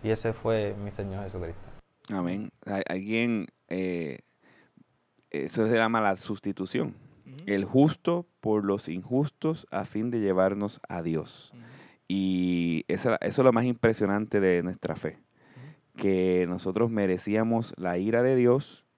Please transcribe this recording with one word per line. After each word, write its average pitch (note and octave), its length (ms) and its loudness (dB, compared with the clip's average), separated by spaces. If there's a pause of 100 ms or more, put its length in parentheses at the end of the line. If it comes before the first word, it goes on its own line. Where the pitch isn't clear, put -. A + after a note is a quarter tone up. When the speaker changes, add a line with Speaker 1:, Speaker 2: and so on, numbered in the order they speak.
Speaker 1:
Y A2 80 0
ese A2 220 0
fue G#2+ 500 0
mi G2+ 80 -8
Señor G2 320 -8
Jesucristo. F2+ 380 -10 (480)
Speaker 2:
Amén. F#2+ 420 -4 (140)
Al-, G2 220 -2
alguien, G#2+ 600 -2 (200)
eh, E2+ 520 -4 (1080)
eso D#2+ 380 -2
se A#2 80 4
llama A2+ 240 4
la G2+ 160 2
sustitución. G2 800 -6 (320)
Speaker 3:
Ujú. C3 80 -20 (100)
Speaker 2:
El G3 200 0
justo D#3 600 2 (140)
por G#2+ 240 0
los G2 240 -2
injustos C3+ 840 -4
a G2 120 -4
fin A2 260 -4
de A#2 120 -2
llevarnos G2 680 2
a F2 140 -6
Dios. D#2+ 520 -6
Speaker 3:
Ujú. - 80 -20 (460)
Speaker 2:
Y F2+ 800 0
esa, A2 300 0
eso - 240 0
es B2+ 40 6
lo B2+ 60 10
más A#2 140 2
impresionante G#2+ 760 2
de F2+ 240 4
nuestra F2+ 320 -6
fe, - 240 -8
Speaker 3:
Ujú. - 800 -20
Speaker 2:
que F#2 460 4
nosotros F#2+ 420 -2
merecíamos A2 880 0
la F2+ 220 -2
ira A2+ 240 2
de C3 140 4
Dios B2 480 2 (120)